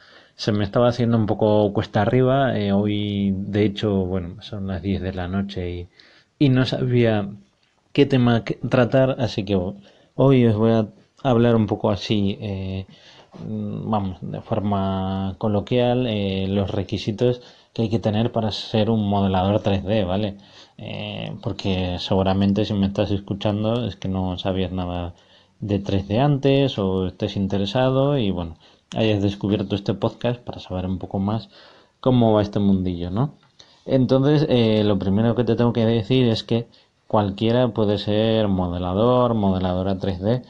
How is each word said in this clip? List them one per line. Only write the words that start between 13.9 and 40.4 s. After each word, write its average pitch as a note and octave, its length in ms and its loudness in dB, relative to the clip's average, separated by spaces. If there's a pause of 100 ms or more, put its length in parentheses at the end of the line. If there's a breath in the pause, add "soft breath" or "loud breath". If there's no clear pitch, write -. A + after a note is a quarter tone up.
de G#2 220 -10
forma F#2+ 960 -2
coloquial, A#2+ 720 0
eh, G2 420 -2
los G2 200 0
requisitos G#2+ 720 -2 (300 loud breath)
que A#2+ 120 -4
hay G#2+ 60 -2
que A2 100 0
tener A2 340 0
para G#2+ 180 -2
ser A2 380 -2
un A2 180 2
modelador G2 540 2
tres G2 240 -2
D, G#2 180 0
¿vale? G2 340 -2 (400 loud breath)
Eh, G#2+ 640 -10
porque F#2 580 -2
seguramente G2 680 2
si A2 80 -4
me G2 140 2
estás G2 220 -2
escuchando G#2+ 760 -2
es F#2+ 100 -6
que - 140 -8
no F#2 280 -4
sabías F#2 360 -2
nada F2 400 -6 (480 soft breath)
de G2+ 180 -2
tres G2 300 -2
D G#2+ 100 0
antes C#3 580 2
o F#2+ 300 0
estés G2+ 300 -6
interesado C3 800 0
y, G2+ 140 0
bueno, E2+ 260 -6 (380 soft breath)
hayas G#2+ 260 2
descubierto G2+ 540 -2
este G2 180 -2
podcast A#2+ 460 -4
para - 200 -14
saber F#2 260 -8
un F#2 140 -4
poco G2 200 -6
más G#2+ 300 -2 (500 loud breath)
cómo B2 320 4
va G#2+ 100 6
este G2+ 180 -2
mundillo, F#2 500 0
¿no? B2 240 -2 (520 soft breath)
Entonces, C3+ 640 2
eh, A2 380 4
lo G#2 120 2
primero G2+ 380 2
que B2 80 0
te A2+ 120 0
tengo A#2+ 180 2
que A2+ 120 0
decir A#2 420 2
es A2 160 0
que A#2 240 -2 (400 soft breath)
cualquiera A2 640 2
puede G#2 280 0
ser G#2+ 500 2
modelador, F#2+ 840 0
modeladora F#2 640 0
tres F#2 240 -4
D, A#2+ 280 -2